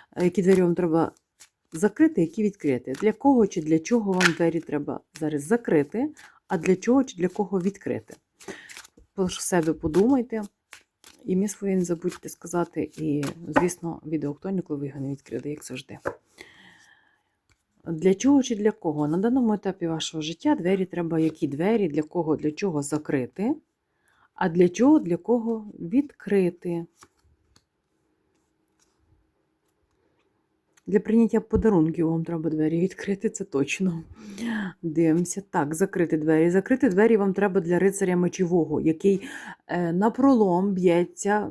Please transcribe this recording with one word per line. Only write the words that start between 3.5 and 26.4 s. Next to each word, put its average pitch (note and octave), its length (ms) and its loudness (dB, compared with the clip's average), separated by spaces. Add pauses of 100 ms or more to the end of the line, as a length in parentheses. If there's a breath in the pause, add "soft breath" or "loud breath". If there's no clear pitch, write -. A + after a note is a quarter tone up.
для D#3 180 2
чого G3+ 340 0
вам F3+ 240 2
двері E3 220 0
треба D3 400 -6 (200)
зараз D3+ 240 -4
закрити, G#3 640 0 (380 loud breath)
а F#3 100 -2
для F3 180 2
чого B3 280 2
чи - 140 -16
для F3 100 0
кого G3 320 -4
відкрити? D3+ 560 -6 (1000 loud breath)
Про F#3 160 -2
себе E3 440 -2
подумайте. A3 720 0 (800)
Ім'я F#3 220 0
своє G3 280 -4
не F#3 80 2
забудьте E3+ 460 -6
сказати, E3+ 680 -6
і, D3 260 -2 (240)
звісно, E3+ 580 -4
відео D3+ 260 -6
актуально, F#3 300 -6
коли D3+ 180 -8
ви C#3+ 80 -6
його C#3+ 120 -12
не C3+ 100 -6
відкрили, C#3 400 -10
як D3 140 -12
завжди. B2+ 360 -16 (1900 soft breath)
Для E3 280 2
чого C4+ 300 4
чи A#3+ 120 -4
для G#3 160 0
кого? D3 360 -2
На D#3 100 0
даному A#3 360 2
етапі F#3+ 340 -4
вашого D#3+ 340 -6
життя E3 340 -2
двері F#3 300 0
треба, E3+ 340 -2
які D#3+ 280 0
двері, F#3 400 0
для D3 140 -2
кого, D#3 340 -2
для D3+ 160 -4
чого D#3 300 -4
закрити, D3+ 760 -4 (800)
а F#3 140 -2
для F3 200 4
чого, C4+ 300 4
для E3+ 180 -2
кого A3 640 -4
відкрити. F3+ 1080 -2 (4000)